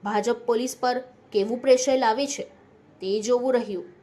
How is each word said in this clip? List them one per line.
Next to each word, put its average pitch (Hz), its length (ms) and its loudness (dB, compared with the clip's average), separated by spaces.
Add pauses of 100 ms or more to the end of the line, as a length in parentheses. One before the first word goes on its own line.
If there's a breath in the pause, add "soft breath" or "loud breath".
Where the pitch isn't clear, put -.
ભાજપ 214 320 -2 (100)
પોલીસ 240 340 -2
પર 247 220 -2 (320)
કેવું 220 240 0
પ્રેશર 262 400 4
લાવે 254 300 2
છે - 160 -8 (580)
તે 196 200 -2
જોવું 247 320 2
રહ્યું. 208 300 -2 (200)